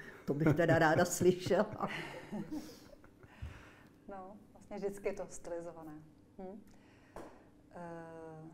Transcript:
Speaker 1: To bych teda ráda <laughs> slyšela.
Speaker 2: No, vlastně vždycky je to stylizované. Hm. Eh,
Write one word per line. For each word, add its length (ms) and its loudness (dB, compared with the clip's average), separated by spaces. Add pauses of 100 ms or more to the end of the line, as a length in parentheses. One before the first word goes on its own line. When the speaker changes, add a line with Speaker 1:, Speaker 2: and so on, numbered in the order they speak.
(260)
Speaker 1:
To 80 2
bych 220 6
teda 240 6
ráda 260 6
<laughs> 140 -2
slyšela. 680 4 (2250)
Speaker 2:
No, 260 -14 (180)
vlastně 240 -12
vždycky 320 -2
je 40 0
to 160 -8
stylizované. 640 -8 (460)
Hm. 200 -12 (1160)
Eh, 680 -12 (100)